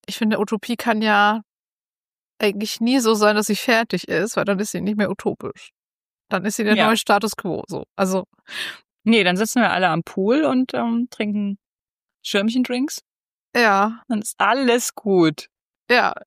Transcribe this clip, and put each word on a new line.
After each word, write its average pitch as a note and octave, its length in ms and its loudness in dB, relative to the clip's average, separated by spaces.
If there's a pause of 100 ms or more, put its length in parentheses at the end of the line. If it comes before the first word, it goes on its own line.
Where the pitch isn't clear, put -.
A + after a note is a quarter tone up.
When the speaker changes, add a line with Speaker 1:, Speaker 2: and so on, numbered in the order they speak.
Speaker 1:
ich G3 100 -10
finde, A3 220 0
Utopie G#3+ 360 -2
kann A3 260 -2
ja G#3+ 400 2 (960)
eigentlich G3+ 420 -2
nie B3 180 2
so A3+ 140 2
sein, G#3 220 4
dass G#3 120 0
sie G#3 80 0
fertig A3+ 520 -2
ist, F#3 300 -2
weil - 80 0
dann G3 140 0
ist G#3 120 -6
sie F3 100 -6
nicht G#3 160 -2
mehr F#3+ 140 0
utopisch. - 600 -8 (580)
Dann F#3 160 -2
ist G#3+ 100 -2
sie A3+ 80 -4
der G#3 120 2
Speaker 2:
Ja. G3 100 2
Speaker 1:
neue A3 120 2
Status G#3 380 0
quo, - 320 -6
so. - 180 -8 (100)
Also F#3+ 300 -2 (800)
Speaker 2:
Nee, A3 200 4
dann F3+ 140 2
sitzen A3+ 240 0
wir F#3+ 100 2
alle F3+ 180 2
am D#3+ 140 0
Pool A3+ 400 0
und, C4 300 0
ähm, A#3 360 -2
trinken G#3 480 -4 (640)
Schirmchendrinks. B3 800 -2 (540)
Speaker 1:
Ja. A3 540 2
Speaker 2:
Dann G#3+ 120 -2
ist - 160 -10
alles A#3+ 560 0
gut. F3 540 2 (420)
Speaker 1:
Ja, A#3 240 2 (140)